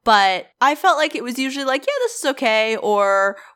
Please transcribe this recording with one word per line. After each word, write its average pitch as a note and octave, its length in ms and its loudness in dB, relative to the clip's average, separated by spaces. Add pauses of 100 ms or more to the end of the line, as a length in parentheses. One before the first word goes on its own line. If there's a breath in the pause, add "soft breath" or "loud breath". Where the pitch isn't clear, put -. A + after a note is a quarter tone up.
But G3 420 2 (140)
I D4 160 2
felt F4 200 2
like D4+ 200 -2
it - 80 -8
was B3 120 -8
usually C4+ 280 -4
like, C4+ 200 -2
"Yeah, C#5 80 -4 (100)
this A#4+ 180 -2
is - 60 -6
okay," A3 500 0
or G3 600 2 (200 loud breath)